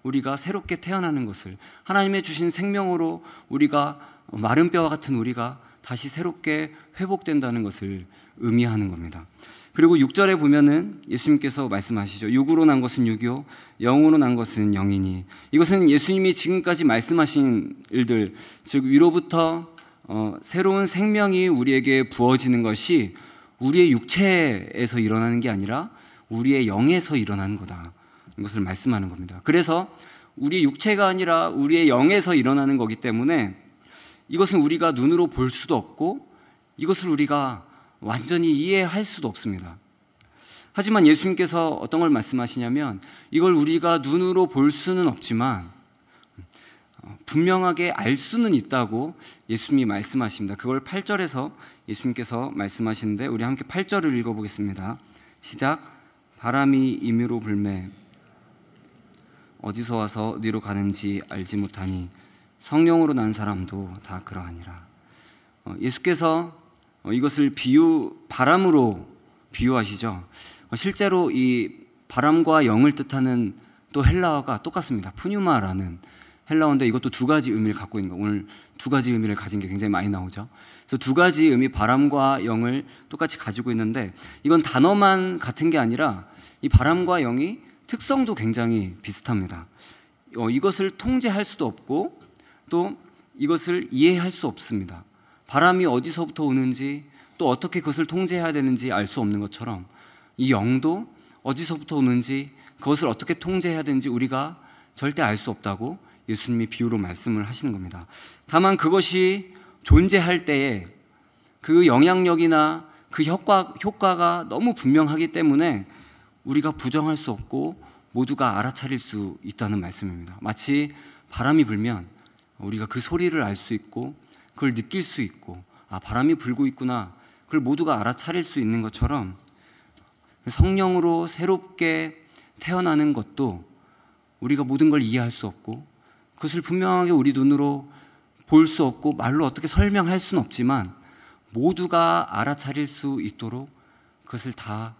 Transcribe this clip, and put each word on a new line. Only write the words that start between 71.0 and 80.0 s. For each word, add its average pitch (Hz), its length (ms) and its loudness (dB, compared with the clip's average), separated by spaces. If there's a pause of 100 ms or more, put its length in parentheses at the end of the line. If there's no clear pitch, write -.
이 123 480 0 (280)
바람과 156 580 4
영을 120 280 6
뜻하는 127 640 -2 (360)
또 143 140 2
헬라어가 147 580 0
똑같습니다. 117 540 -6
푸뉴마라는 98 800 -2 (500)
헬라어인데 147 380 2
이것도 123 220 0
두 123 160 -4
가지 139 260 2
의미를 107 220 0
갖고 101 260 -8
있는 95 100 -4
거. 90 120 -8
오늘 104 260 -4 (300)
두 - 120 -12
가지 127 220 0
의미를 110 240 -2
가진 101 240 -6
게 95 80 -6
굉장히 98 240 -2
많이 95 180 -2